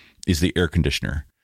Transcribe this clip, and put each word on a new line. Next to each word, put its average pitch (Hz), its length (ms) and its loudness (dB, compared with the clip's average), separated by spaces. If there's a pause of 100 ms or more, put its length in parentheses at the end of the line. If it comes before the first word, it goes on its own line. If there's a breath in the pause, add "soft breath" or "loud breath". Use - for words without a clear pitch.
(260 loud breath)
is 82 140 2
the 87 160 2
air 87 120 2
conditioner. - 580 -2 (160)